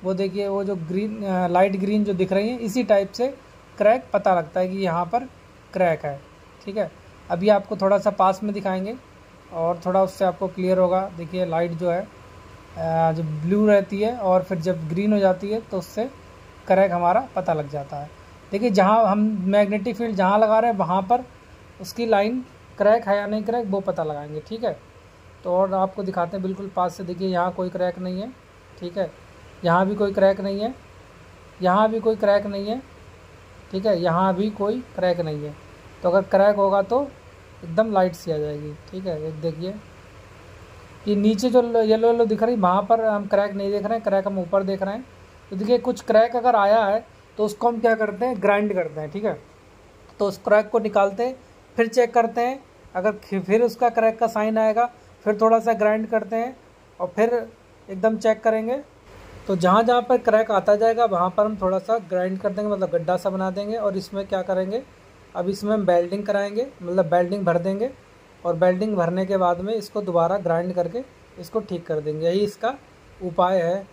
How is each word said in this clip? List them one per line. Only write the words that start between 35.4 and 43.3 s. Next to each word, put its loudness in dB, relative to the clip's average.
है। -10
तो 2
अगर 4
क्रैक 4
होगा 2
तो 0
एकदम 0
लाइट 2
सी -8
आ -2
जाएगी, -6
ठीक -10
है। -6
एक -10
देखिए -6
कि 0
नीचे 2
जो 6
ल-, 0
येलो 4
येलो 4
दिख 0
रही, 2
वहाँ 2
पर 2
हम 0
क्रैक 0